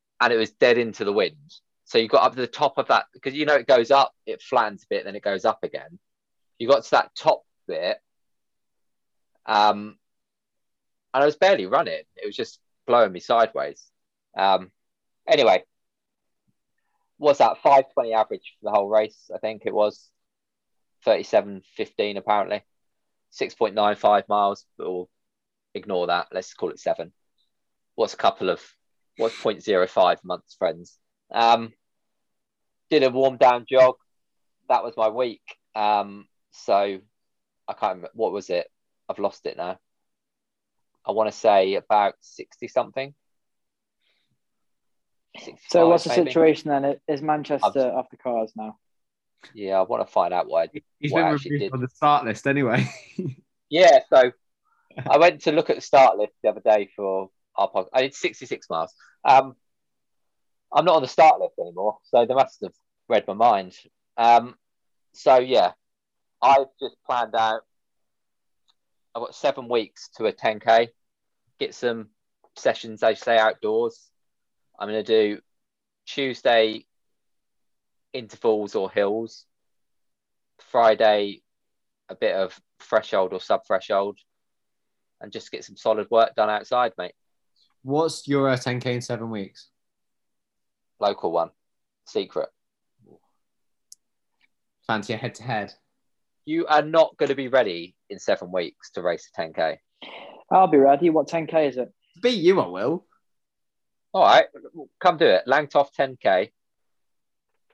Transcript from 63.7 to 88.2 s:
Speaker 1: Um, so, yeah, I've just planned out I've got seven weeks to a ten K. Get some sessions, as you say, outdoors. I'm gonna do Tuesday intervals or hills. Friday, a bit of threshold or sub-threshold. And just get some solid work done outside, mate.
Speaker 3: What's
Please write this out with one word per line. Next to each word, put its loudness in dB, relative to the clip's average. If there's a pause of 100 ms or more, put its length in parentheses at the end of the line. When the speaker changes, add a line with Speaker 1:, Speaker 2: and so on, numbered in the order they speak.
Speaker 1:
Um, 4 (580)
so, 4
yeah, 0 (720)
I've 4 (140)
just -12 (100)
planned -4
out -2 (1500)
I've -10
got -12
seven -4
weeks -4
to -6
a -2
ten -6
K. 2 (720)
Get -8
some -8 (480)
sessions, -6
as 2
you -18
say, 2
outdoors. -2 (680)
I'm -10
gonna -6
do 0 (640)
Tuesday -2 (1300)
intervals -4
or -4
hills. -4 (1200)
Friday, 2 (640)
a -20
bit -2
of -6 (220)
threshold -2
or -8
sub-threshold. -4 (1000)
And -20
just -16
get -12
some -20
solid -4
work 0
done -2
outside, -4
mate. -12 (680)
Speaker 3:
What's -4